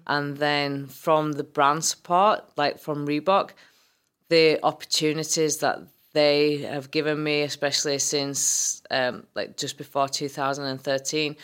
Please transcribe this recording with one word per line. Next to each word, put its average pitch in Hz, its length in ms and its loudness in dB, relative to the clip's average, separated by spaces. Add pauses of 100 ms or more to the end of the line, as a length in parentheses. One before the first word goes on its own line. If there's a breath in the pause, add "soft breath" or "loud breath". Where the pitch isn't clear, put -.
And 143 300 -2
then 143 500 -2
from 151 460 0
the 143 120 -4
brand 147 400 2
support, - 600 2 (120)
like, 147 220 0
from 147 280 -6
Reebok, 147 440 2 (800 soft breath)
the 160 340 6
opportunities 151 960 0
that - 220 -2 (320)
they 147 460 4
have 135 320 -8
given 151 320 0
me, 147 200 0
especially 143 560 -2
since, - 920 -2
um, 127 440 -4
like, - 220 -8
just 139 200 -8
before 139 320 -4
two 139 200 -6
thousand 139 360 -4
and 135 160 -6
thirteen, 143 640 -2